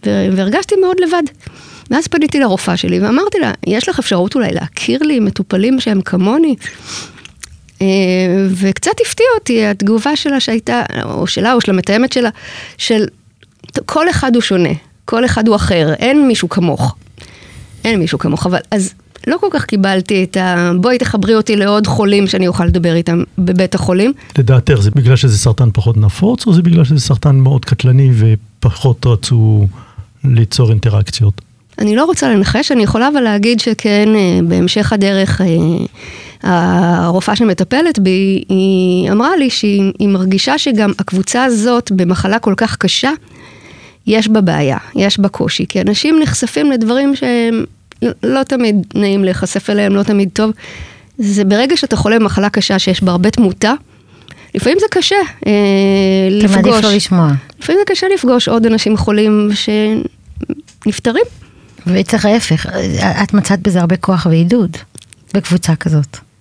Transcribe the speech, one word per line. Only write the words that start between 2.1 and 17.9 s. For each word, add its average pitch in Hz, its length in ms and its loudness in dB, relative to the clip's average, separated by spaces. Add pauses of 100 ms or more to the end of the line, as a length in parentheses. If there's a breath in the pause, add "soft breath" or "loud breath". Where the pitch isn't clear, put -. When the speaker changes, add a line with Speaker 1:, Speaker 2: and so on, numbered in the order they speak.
Speaker 1:
לרופאה 190 380 0
שלי 180 220 -2
ואמרתי 294 400 0
לה, 175 120 -2 (160)
"יש 214 220 -2
לך 339 100 -4
אפשרות 190 360 -2
אולי 226 180 -2
להכיר 226 500 -4
לי 302 160 0
מטופלים 208 600 -2
שהם 208 220 -2
כמוני?" 233 540 0 (1300 loud breath)
אה, 190 60 0 (640)
וקצת 190 420 -2 (100)
הפתיע - 240 0 (140)
אותי 226 260 -2
התגובה 214 500 0
שלה 277 240 -2
שהייתה, 226 440 -2 (200)
או - 240 -4
שלה, 226 260 0
או 233 80 2
של 208 100 -2
המתאמת 202 420 0
שלה, 240 160 0 (480 loud breath)
של, 214 280 -2 (800)
"כל 320 240 0
אחד 262 260 0
הוא 240 60 2
שונה, 180 280 0 (360)
כל 233 200 -2
אחד 226 220 0
הוא 220 80 4
אחר, 165 380 0
אין 277 340 2
מישהו 208 220 -2
כמוך." 143 460 -2 (880 loud breath)
אין 220 140 0